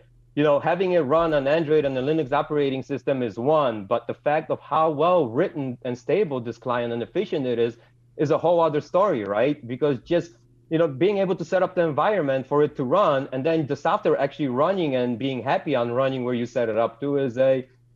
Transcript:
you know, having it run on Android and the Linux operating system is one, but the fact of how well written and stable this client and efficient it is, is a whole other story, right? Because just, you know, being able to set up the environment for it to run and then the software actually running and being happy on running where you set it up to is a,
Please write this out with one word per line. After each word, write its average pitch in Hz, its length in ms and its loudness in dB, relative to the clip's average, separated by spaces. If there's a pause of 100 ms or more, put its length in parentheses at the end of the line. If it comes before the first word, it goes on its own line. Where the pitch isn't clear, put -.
(340)
you 147 100 0
know, 143 180 4
having 180 320 0
it 175 60 4
run 160 340 2
on 139 120 0
Android 151 380 2
and 135 140 -2
the - 20 0
Linux 147 320 -2
operating 143 520 -2
system 135 380 -4
is 110 160 -4
one, 127 460 0
but 117 240 -4
the 110 60 -6
fact 156 360 -2
of 139 120 -4
how 160 280 0
well 160 380 2
written 135 540 -4
and 123 160 -6
stable 147 420 0
this 117 180 -8
client 120 360 -4
and 117 100 -4
efficient 170 420 -4
it 120 140 0
is, 117 160 0 (400)
is 147 160 0
a 151 60 4
whole 170 240 2
other 151 180 2
story, 165 460 0
right? 120 420 -2
Because 131 380 -2
just, 165 300 -2 (340)
you 160 80 0
know, 165 100 4
being 160 300 0
able 190 180 0
to 170 80 -8
set 185 180 0
up 180 140 -2
the 180 60 2
environment 151 680 0
for 147 160 2
it 147 140 -2
to 135 80 -2
run 143 480 2
and 135 120 -4
then 160 220 0
the 139 80 -4
software 165 420 0
actually 139 300 -2
running 151 480 0
and 123 240 -2
being 131 240 -4
happy 151 320 -2
on 120 160 0
running 131 320 0
where 123 100 -2
you 120 120 -2
set 120 240 -2
it 107 80 -2
up 113 240 -2
to 143 160 -2
is 131 200 -2
a, 131 300 2 (280)